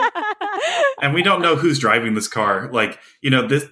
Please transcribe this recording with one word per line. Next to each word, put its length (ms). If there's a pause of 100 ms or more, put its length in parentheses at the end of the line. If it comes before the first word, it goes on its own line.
(1000)
And 120
we 100
don't 180
know 140
who's 240
driving 360
this 120
car. 440
Like, 280 (220)
you 80
know, 180
this, 240